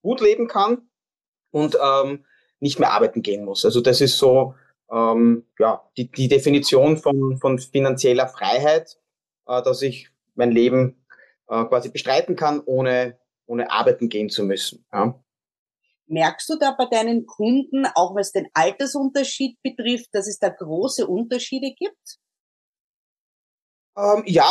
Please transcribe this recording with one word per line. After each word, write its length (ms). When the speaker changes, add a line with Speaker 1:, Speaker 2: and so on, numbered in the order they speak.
Speaker 1:
gut 180
leben 280
kann 400
und, 280
ähm, 440
nicht 220
mehr 120
arbeiten 300
gehen 220
muss. 200
Also 160
das 200
ist 180
so, 360
ähm, 540
ja, 240
die, 160
die 160
Definition 720
von, 400
von 200
finanzieller 720
Freiheit, 720
äh, 140
dass 200
ich 280
mein 180
Leben, 520
äh, 160
quasi 240
bestreiten 480
kann, 240
ohne, 580
ohne 240
arbeiten 380
gehen 200
zu 160
müssen. 480
Ja. 260
Speaker 2:
Merkst 440
du 80
da 180
bei 100
deinen 400
Kunden, 680
auch 200
was 180
den 200
Altersunterschied 1080
betrifft, 500
dass 160
es 100
da 120
große 560
Unterschiede 680
gibt? 460
Speaker 1:
Ähm, 300
ja, 240